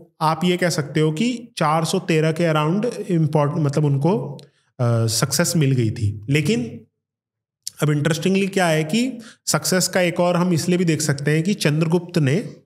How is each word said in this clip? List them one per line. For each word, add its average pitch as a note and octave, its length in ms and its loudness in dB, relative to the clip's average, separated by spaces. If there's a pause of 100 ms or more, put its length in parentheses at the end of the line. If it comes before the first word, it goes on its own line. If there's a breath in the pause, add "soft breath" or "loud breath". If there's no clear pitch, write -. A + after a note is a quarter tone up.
(200)
आप D#3+ 240 0
ये F3+ 120 2
कह F3+ 120 0
सकते D3+ 320 -2
हो D#3 120 2
कि A#3 440 -4
चार D#3+ 280 0
सौ F#3 140 0
तेरह D#3+ 340 0
के E3 200 0
around E3+ 580 0
import-, D#3 480 2
मतलब D3+ 260 0
उनको, D3 540 0 (420 loud breath)
अ, A#2 260 2
सक्सेस D3+ 500 0
मिल C#3 160 4
गई A#2+ 180 2
थी। G2+ 400 -4
लेकिन G#3+ 500 0 (1000)
अब D3+ 80 2
इंटरेस्टिंगली E3 560 0
क्या F#3+ 200 0
है D#3 180 2
कि A#3+ 340 -2 (280 loud breath)
सक्सेस F3 420 0
का F#3+ 120 -2
एक F3 200 0
और F3 160 2
हम F3+ 160 0
इसलिए F3 260 0
भी F#3 60 2
देख D#3+ 160 0
सकते C#3 300 -2
हैं D#3 120 2
कि G3+ 120 0
चंद्रगुप्त E3+ 640 0
ने, D3+ 320 0 (160)